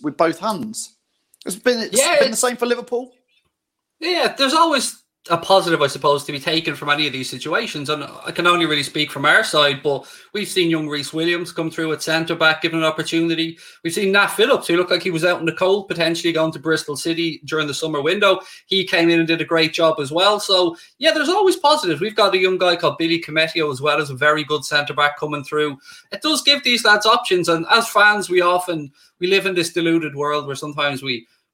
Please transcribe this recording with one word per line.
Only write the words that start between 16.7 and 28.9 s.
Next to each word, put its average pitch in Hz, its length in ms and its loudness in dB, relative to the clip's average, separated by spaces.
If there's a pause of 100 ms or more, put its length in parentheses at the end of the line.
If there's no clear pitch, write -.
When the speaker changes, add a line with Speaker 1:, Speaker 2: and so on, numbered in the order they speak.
Speaker 2:
City 165 520 -4
during 156 200 -2
the 147 60 -6
summer 151 300 -4
window. 190 380 2 (260)
He 190 180 0
came 170 240 2
in 170 120 4
and 165 60 0
did 165 140 0
a 151 60 -4
great 160 260 2
job 160 260 2
as 139 140 -6
well. 202 260 2
So, 180 380 0 (220)
yeah, 320 140 2
there's 311 180 0
always 381 260 4
positives. 185 460 2
We've 214 120 -4
got 196 200 4
a 185 40 2
young 185 200 2
guy 175 180 2
called 156 220 -2
Billy 165 200 0
Cometto 160 540 -2
as 127 80 -8
well, 147 220 0
as 143 80 -8
a 135 40 -8
very 151 300 2
good 143 220 -4
centre 147 260 -2
back 147 260 0
coming 147 260 -6
through. 151 340 -2 (340)
It - 80 -12
does 302 220 0
give 285 200 2
these 240 220 0
lads 214 220 4
options. 190 420 2
And 165 220 0
as 233 180 2
fans, 208 400 2
we 180 140 2
often, 175 500 0 (280)